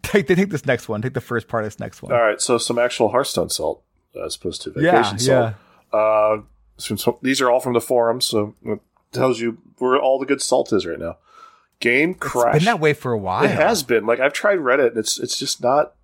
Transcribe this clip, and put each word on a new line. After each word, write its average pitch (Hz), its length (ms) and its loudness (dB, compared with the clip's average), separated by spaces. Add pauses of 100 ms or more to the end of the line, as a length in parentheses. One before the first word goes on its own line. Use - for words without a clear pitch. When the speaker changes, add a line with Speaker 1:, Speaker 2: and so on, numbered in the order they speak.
Speaker 1:
take, - 260 0
take 190 220 0
this 147 160 -6
next 127 220 -2
one. 107 140 -6
Take 127 120 -8
the 123 60 -4
first - 280 -6
part 113 160 -4
of 104 60 -8
this - 100 -20
next - 220 -12
one. 117 100 -6
Speaker 2:
All 120 80 2
right, 107 200 2
so 120 180 2
some 120 200 -2
actual 120 320 2
Hearthstone 113 400 0
salt - 320 -4 (420)
as 80 120 -8
opposed - 260 -10
to - 140 -12
Speaker 1:
Yeah, 160 160 2 (100)
Speaker 2:
vacation 101 160 0
salt. 123 360 2 (380)
Speaker 1:
yeah. 110 60 2
Speaker 2:
Uh, 107 440 2 (380)
from - 180 -6
some, - 240 0
these 131 180 0
are 127 100 4
all 127 100 4
from 127 120 -4
the 117 80 4
forum, 120 400 0
so 104 340 -2 (100)
it 107 160 -6 (320)
tells 123 280 0
you 117 180 -4 (200)
where 127 200 2
all 131 200 2
the 131 80 -6
good 135 160 -2
salt - 300 0
is 92 140 0
right 82 120 -8
now. 85 180 -8 (600)
Game 139 340 0
Speaker 1:
It's - 80 -12
Speaker 2:
crash. 120 340 2
Speaker 1:
been 156 100 2
that 214 160 0
way 151 140 2
for 127 180 -4
a 110 60 -2
while. 98 260 -2
Speaker 2:
It 202 60 2
has 175 320 0
been. 113 240 0
Like, 117 120 2
I've 139 140 2
tried 202 280 0
Reddit, 131 280 2
and 117 80 -2
it's, - 220 -4
it's - 200 -6
just - 240 -6
not 135 420 2